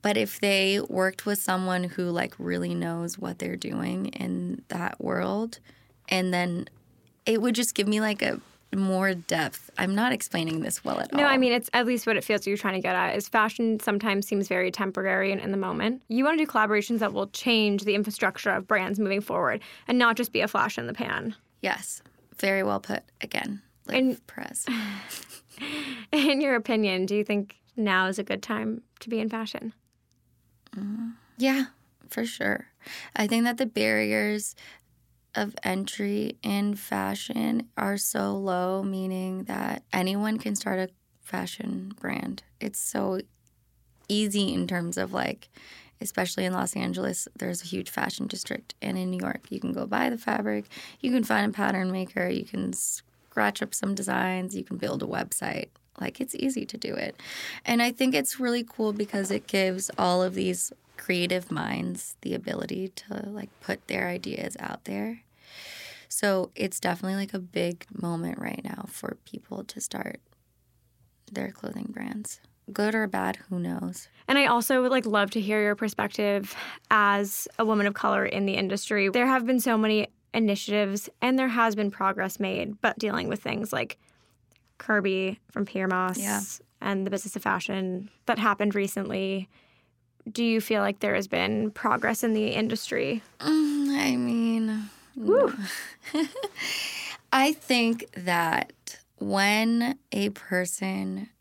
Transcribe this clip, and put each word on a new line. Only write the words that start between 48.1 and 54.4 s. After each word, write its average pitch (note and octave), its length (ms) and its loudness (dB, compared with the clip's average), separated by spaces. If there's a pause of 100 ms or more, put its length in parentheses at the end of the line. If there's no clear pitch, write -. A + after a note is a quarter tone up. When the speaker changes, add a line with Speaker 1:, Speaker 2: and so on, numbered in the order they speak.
Speaker 1:
district. - 540 -8
And F#3 160 -4
in F#3 140 -2
New F3+ 100 -2
York, - 280 -6
you F#3+ 100 -6
can - 120 -4
go - 140 -2
buy - 240 2
the A#3 80 -4
fabric, G#3+ 480 -2 (340)
you B3+ 120 0
can A#3+ 120 2
find G#3 260 2
a G3 40 -4
pattern F#3+ 380 0
maker, F#3 360 -2
you F#3+ 160 -2
can F#3+ 300 -4
scratch - 880 -2
up G#3 120 -6
some G3 220 -2
designs, F#3+ 600 -2